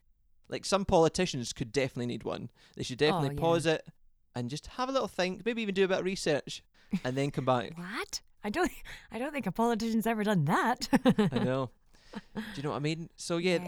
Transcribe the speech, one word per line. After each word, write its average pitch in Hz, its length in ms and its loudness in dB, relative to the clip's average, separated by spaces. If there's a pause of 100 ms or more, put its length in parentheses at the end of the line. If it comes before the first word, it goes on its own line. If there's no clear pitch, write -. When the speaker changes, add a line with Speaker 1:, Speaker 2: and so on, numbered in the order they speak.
(480)
Speaker 1:
like - 160 -8
some 196 200 2
politicians 165 680 4
could 117 200 -6
definitely 131 340 0
need 120 160 -6
one. - 260 -6 (280)
They 135 80 -6
should 123 140 -8
definitely 147 320 2
Speaker 2:
Oh, - 20 -8
yeah. 143 80 -6
Speaker 1:
pause 165 260 2
it - 220 0 (480)
and 123 140 -4
just - 180 -10
have 254 200 -4
a 269 40 -4
little 247 160 0
think, 180 360 -2
maybe 233 180 -2
even 202 120 -2
do 190 100 6
a 185 40 2
bit 180 100 2
of 170 60 -2
research 175 580 -2 (420)
and 131 120 0
then 139 160 0
come 139 120 -4
back. 127 280 2
Speaker 2:
<laughs> 165 40 -14
What? 202 440 -8 (240)
I 311 60 -4
don't, 330 200 2 (400)
I 220 80 -8
don't 277 140 -4
think 269 160 -4
a 170 40 -4
politician's 226 540 2
ever 226 160 0
done 196 220 4
that. 247 440 0 (400)
<laughs> 135 40 -2
Speaker 1:
I 123 80 -2
know. 127 300 -2 (440)
Do - 260 -10 (140)
you 143 80 -8
know 143 80 -4
what 104 60 -2
I - 20 -4
mean? 156 380 -4
So - 220 -4
yeah, 180 160 2
Speaker 2:
Yeah, 170 140 2